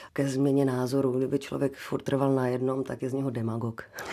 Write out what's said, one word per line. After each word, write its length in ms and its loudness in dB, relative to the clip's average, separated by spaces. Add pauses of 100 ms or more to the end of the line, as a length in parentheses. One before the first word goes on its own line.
(140)
ke 140 0
změně 380 4
názoru. 460 2
Kdyby 280 0
člověk 380 -2
furt 240 -6
trval 340 2
na 120 2
jednom, 360 0
tak 180 -6
je 80 -2
z 40 -2
něho 160 0
demagog. 540 -4 (300)